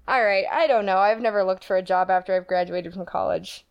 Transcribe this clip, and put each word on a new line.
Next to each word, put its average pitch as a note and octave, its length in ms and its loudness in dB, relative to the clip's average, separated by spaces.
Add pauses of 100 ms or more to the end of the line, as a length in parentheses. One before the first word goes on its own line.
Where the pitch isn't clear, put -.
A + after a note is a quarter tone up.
All B3+ 160 2
right, G3 280 2
I D#4+ 160 0
don't A3+ 180 2
know. F#3+ 120 2
I've G#3 240 2
never G#3 220 0
looked F#3 200 -2
for F#3+ 140 0
a F#3 60 0
job F#3 260 0
after F#3 260 0
I've F3+ 120 -2
graduated F3+ 460 -2
from F3+ 120 -10
college. - 640 -4